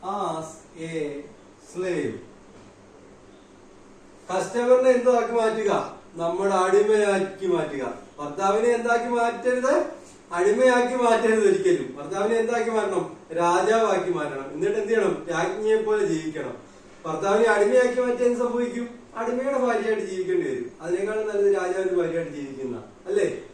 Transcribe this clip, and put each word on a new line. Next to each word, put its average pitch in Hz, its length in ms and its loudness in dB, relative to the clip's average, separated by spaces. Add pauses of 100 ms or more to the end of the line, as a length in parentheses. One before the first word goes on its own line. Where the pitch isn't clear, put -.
(120)
as 165 360 -6 (420)
a 160 40 -10 (760)
slave. 165 440 -4 (2250)
കസ്റ്റമറിനെ 247 720 2
എന്താക്കി 233 420 2
മാറ്റുക? 220 320 0 (500)
നമ്മുടെ 190 340 0 (100)
അടിമയാക്കി 202 880 2
മാറ്റുക. 147 300 -4 (340)
ഭർത്താവിനെ 196 600 0
എന്താക്കി 233 400 0
മാറ്റരുത്? 247 560 0 (640)
അടിമയാക്കി 247 680 4
മാറ്റരുത് 220 460 4
ഒരിക്കലും. 170 380 0 (100)
ഭർത്താവിനെ 196 440 -2
എന്താക്കി 226 340 0
മാറ്റണം? 185 280 -2 (360)
രാജാവാക്കി 185 760 2
മാറ്റണം. 135 360 -6
എന്നിട്ട് 196 280 0
എന്ത് 214 100 -2
ചെയ്യണം? 196 220 2 (180)
രാജ്ഞിയെ 208 540 0
പോലെ 208 260 0
ജീവിക്കണം. 156 440 -6 (500)
ഭർത്താവിനെ 202 480 2
അടിമയാക്കി 247 480 4
മാറ്റിയാൽ 247 280 0
എന്ത് 240 140 -2
സംഭവിക്കും? 240 440 -4 (320)
അടിമയുടെ 254 440 -2
ഭാര്യയായിട്ട് 220 460 0
ജീവിക്കേണ്ടി 185 400 -2
വരും. 120 180 -6 (140)
അതിനേക്കാളും 202 460 -2
നല്ലത് 202 280 2
രാജാവിന്റെ 180 440 -2
ഭാര്യയായിട്ട് 165 360 -2
ജീവിക്കുന്ന, 131 400 -8 (320)
അല്ലേ? 202 180 2 (280)